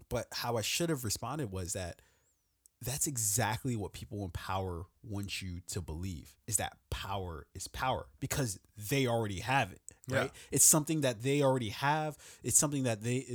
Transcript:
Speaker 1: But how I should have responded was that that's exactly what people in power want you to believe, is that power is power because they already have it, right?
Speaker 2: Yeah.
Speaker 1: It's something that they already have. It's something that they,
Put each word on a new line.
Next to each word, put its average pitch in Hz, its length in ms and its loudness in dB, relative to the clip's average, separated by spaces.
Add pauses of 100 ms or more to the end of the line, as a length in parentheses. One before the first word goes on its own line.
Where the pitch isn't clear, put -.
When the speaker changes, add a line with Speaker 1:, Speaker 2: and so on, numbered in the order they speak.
Speaker 1:
But 117 240 -2
how 120 240 0
I 110 60 2
should 165 280 0
have 131 140 0
responded 117 460 -2
was 95 220 -4
that 90 280 -6 (840)
that's 123 240 -2
exactly 117 720 0
what 98 180 -4
people 101 300 -6
in 90 60 -4
power 92 540 -2 (180)
want 101 380 -6
you 90 280 -6
to - 120 -4
believe, 85 540 -6 (120)
is - 120 2
that - 180 -4 (140)
power 92 640 -6
is - 140 -10
power 127 380 -2 (140)
because 131 380 -2 (320)
they 139 160 4
already 110 340 0
have 113 320 2
it, - 80 -18 (300)
right? 131 140 2
Speaker 2:
Yeah. - 160 -8 (100)
Speaker 1:
It's 139 140 6
something 156 360 6
that 123 220 2
they 139 200 4
already 131 280 4
have. 151 480 0 (240)
It's 120 160 4
something 147 240 2
that 113 200 2
they, 123 180 0 (140)